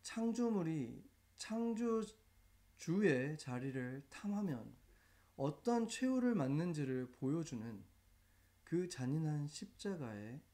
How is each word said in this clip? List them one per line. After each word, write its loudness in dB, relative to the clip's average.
창조물이 0
창조주의 0
자리를 -4
탐하면 -2
어떤 2
최후를 2
맞는지를 2
보여주는 -2
그 0
잔인한 -2
십자가에 -8